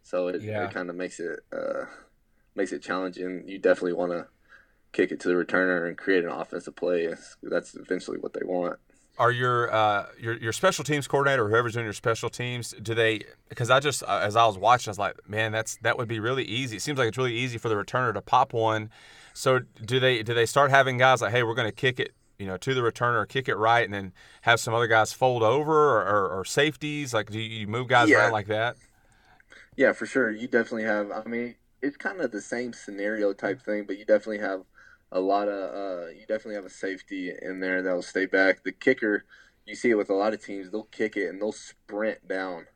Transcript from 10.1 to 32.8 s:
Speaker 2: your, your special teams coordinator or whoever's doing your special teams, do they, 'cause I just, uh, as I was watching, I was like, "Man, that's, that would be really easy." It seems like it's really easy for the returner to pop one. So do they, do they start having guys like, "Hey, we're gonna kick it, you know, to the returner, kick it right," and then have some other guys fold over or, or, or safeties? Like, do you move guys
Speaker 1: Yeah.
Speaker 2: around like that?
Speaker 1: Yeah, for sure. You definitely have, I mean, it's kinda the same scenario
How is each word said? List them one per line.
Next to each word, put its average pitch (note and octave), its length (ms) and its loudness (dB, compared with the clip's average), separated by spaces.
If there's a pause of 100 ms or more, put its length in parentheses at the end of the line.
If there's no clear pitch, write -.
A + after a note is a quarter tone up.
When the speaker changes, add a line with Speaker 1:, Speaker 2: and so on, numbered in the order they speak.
Speaker 2:
your, A2+ 180 -4
your A2+ 140 -4
special F3+ 320 0
teams D3 240 -2
coordinator C#3 380 2
or G#2 40 -2
whoever's A#2 240 2
doing A#2 120 -4
your G#2 80 -6
special A2+ 360 -2
teams, B2 420 -8 (100)
do A2+ 120 -4
they, A2 280 2 (340)
'cause A#2 140 -2
I C3 100 8
just, C#3+ 240 0
uh, G2 180 0
as G#2 140 0
I A#2 100 8
was G2+ 120 4
watching, A2 320 4
I - 20 -8
was F#2+ 80 -8
like, - 300 -4
"Man, G#2+ 240 -2
that's, A2 240 -4
that A2+ 200 0
would A#2 120 -6
be A2+ 100 -4
really A#2+ 240 -2
easy." A#2 340 -6
It - 40 -10
seems D3 180 -4
like A#2 80 4
it's A2 100 -4
really B2 200 0
easy A#2+ 200 -4
for A#2 120 -6
the G#2+ 60 2
returner A2+ 380 -2
to - 80 -4
pop - 300 2
one. A2 380 0 (440)
So B2+ 260 2
do B2 420 -2
they, B2+ 220 2
do A#2 100 -4
they A#2 120 4
start C#3 260 4
having C3 260 6
guys B2+ 240 6
like, G#2 100 0
"Hey, B2 120 2
we're A2 120 -2
gonna A2+ 160 -2
kick B2+ 280 -2
it, - 140 -4 (260)
you G2 80 -8
know, F#2 100 -6
to C3+ 160 -4
the B2+ 80 0
returner, A#2 460 0
kick C3 200 -4
it A#2 80 0
right," A2+ 300 4
and G2+ 80 -10
then G2 200 -10 (280)
have A#2 180 4
some A2+ 140 -4
other A#2 140 2
guys A2 260 4
fold B2 300 0
over D3 280 2 (280)
or, F#2 60 2
or, F#2+ 340 0
or F2+ 60 -6
safeties? D3 680 -2
Like, G#2+ 160 -2
do G#2+ 100 -6
you A2 280 -8
move A#2+ 200 -4
guys A#2+ 220 6
Speaker 1:
Yeah. - 80 8
Speaker 2:
around A2+ 140 6
like G#2 160 -2
that? A2 300 -2 (1000)
Speaker 1:
Yeah, C3 180 6
for A2+ 120 -6
sure. A#2 260 0
You A2+ 160 -8
definitely A2+ 360 0
have, G#2 280 -2
I F2+ 180 -8
mean, A#2+ 260 -6 (260)
it's C#3+ 160 -4
kinda F3+ 300 -6
the G#2 140 -8
same A#2+ 320 -8
scenario G2+ 600 -4